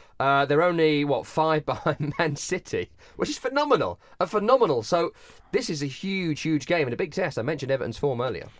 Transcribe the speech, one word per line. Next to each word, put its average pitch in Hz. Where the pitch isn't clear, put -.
Uh, 139
they're 143
only, 156
what, 135
five 160
<laughs> -
behind 151
Man 160
City, -
which -
is 294
phenomenal. 269
A 175
phenomenal. 202
So 170
this 233
is 147
a -
huge, 180
huge 156
game 165
and 120
a -
big 156
test. 180
I 113
mentioned 135
Everton's 127
form 127
earlier. 120